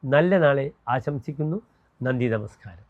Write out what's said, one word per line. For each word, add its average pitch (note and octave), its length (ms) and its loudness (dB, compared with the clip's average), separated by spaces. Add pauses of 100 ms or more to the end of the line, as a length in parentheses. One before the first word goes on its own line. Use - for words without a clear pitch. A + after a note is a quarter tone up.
നല്ല D#3 340 4
നാളെ C#3 280 4 (240)
ആശംസിക്കുന്നു. D3 680 -4 (440)
നന്ദി, B2+ 260 -2
നമസ്കാരം. G#2+ 640 -8